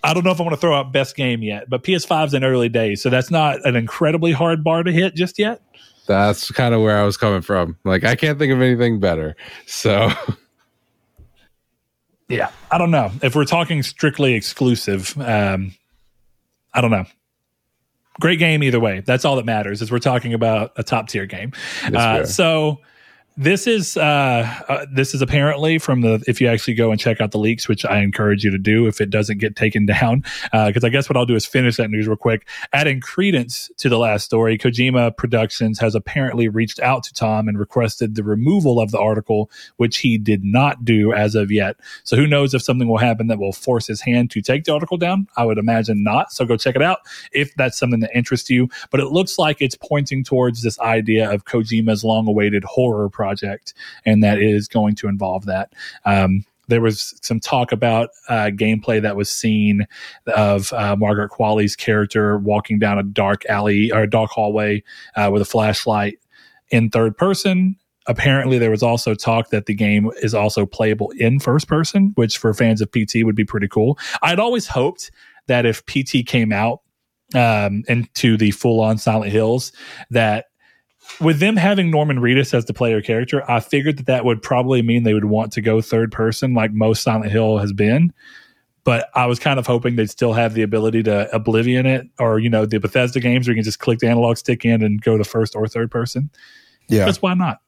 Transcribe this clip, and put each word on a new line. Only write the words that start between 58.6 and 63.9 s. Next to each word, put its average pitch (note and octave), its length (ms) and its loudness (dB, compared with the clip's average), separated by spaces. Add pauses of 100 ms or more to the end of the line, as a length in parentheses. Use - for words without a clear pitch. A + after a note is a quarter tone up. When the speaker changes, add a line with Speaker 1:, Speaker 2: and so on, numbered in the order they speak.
Speaker 1:
that G#2 140 -2
was G2+ 120 -2
seen G#3 560 2 (440)
of, G2+ 440 0
uh, G#2 220 -2
Margaret G#2 380 0
Qualley's G#2+ 420 0
character G#2 640 0
walking G#2 400 0
down G2+ 220 2
a - 20 -2
dark G2+ 460 -2
alley G#2 420 2